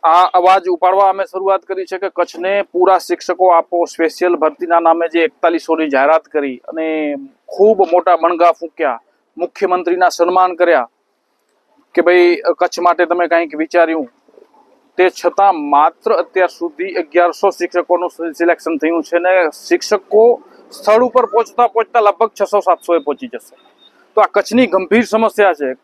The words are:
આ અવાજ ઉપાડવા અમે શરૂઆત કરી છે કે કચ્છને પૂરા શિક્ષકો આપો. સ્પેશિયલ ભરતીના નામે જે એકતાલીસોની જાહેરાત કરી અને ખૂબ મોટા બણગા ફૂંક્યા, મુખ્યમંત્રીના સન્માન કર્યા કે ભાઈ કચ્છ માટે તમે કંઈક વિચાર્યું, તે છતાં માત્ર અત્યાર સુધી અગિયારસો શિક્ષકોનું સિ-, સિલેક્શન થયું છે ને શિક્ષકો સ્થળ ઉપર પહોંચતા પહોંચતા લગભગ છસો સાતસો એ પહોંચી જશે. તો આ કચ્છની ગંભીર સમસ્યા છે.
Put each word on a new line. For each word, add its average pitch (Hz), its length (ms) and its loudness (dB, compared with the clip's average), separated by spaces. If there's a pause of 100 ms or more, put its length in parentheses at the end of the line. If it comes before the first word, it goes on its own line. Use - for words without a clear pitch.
આ 170 300 2
અવાજ 180 340 2
ઉપાડવા 185 420 0
અમે 190 140 -4
શરૂઆત 190 380 -4
કરી 185 240 -10
છે 190 120 -10
કે 185 180 -6
કચ્છને 185 460 -4
પૂરા 180 360 2
શિક્ષકો 175 520 -2
આપો. 170 360 0
સ્પેશિયલ 165 500 -2
ભરતીના 160 440 -2
નામે 165 280 0
જે 165 120 -2
એકતાલીસોની 160 680 -2
જાહેરાત 143 320 2
કરી 139 360 -6
અને 156 580 -6 (320)
ખૂબ 202 340 2 (100)
મોટા 175 240 2
બણગા 170 360 2
ફૂંક્યા, 156 480 -6 (380)
મુખ્યમંત્રીના 180 720 -2
સન્માન 180 460 0
કર્યા 165 340 0 (1040)
કે 156 80 2
ભાઈ 175 360 4 (200)
કચ્છ 175 220 -4
માટે 175 260 0
તમે 175 220 -2
કંઈક 165 280 -2
વિચાર્યું, 160 540 -2 (880)
તે 180 120 4
છતાં 175 600 -2
માત્ર 156 440 0
અત્યાર 180 340 -2
સુધી 170 460 -8
અગિયારસો 175 560 0
શિક્ષકોનું 175 600 -4
સિ-, 165 240 -10
સિલેક્શન 170 440 -2
થયું 160 260 -2
છે 170 160 -4
ને 180 300 0 (180)
શિક્ષકો 214 720 0 (300)
સ્થળ 226 320 0
ઉપર 247 220 0
પહોંચતા 226 420 0
પહોંચતા 226 320 -2
લગભગ 208 320 0 (100)
છસો 202 180 0
સાતસો 175 360 -2
એ 165 40 2
પહોંચી 139 280 -8
જશે. - 280 -16 (600)
તો 214 60 2
આ 190 100 4
કચ્છની 214 360 0
ગંભીર 190 360 0
સમસ્યા 208 500 0
છે. 139 300 -6